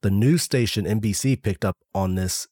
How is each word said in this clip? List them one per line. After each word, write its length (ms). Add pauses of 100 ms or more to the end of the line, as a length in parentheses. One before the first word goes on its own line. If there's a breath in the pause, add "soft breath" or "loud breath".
The 100
news 300
station 460
N 120
B 140
C 220
picked 300
up 120 (160)
on 220
this 360